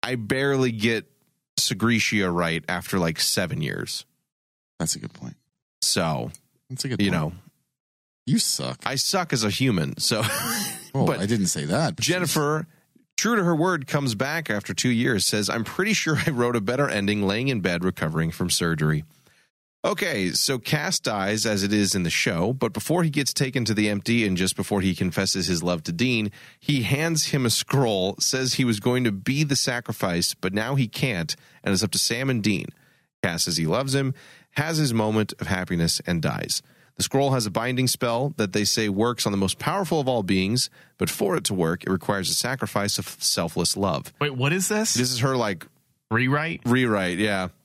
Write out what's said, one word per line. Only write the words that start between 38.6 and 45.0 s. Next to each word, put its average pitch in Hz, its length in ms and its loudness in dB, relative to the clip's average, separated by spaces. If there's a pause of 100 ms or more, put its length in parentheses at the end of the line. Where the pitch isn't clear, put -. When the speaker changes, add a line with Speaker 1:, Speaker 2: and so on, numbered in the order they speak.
Speaker 1:
say 110 240 0
works 113 360 0
on 107 60 2
the 101 80 0
most 95 220 0
powerful 170 400 0
of 131 80 -2
all 120 160 0
beings, 98 440 2 (300)
but 156 100 0
for 190 280 0
it 196 80 -2
to - 100 0
work, 87 300 0
it - 60 -2
requires 95 380 0
a 85 60 0
sacrifice 107 640 -2
of - 80 -6 (140)
selfless 85 560 0
love. 95 440 -2
Speaker 3:
Wait, 147 140 -2
what 131 180 0
is 185 140 0
this? 214 280 0
Speaker 1:
This 123 180 0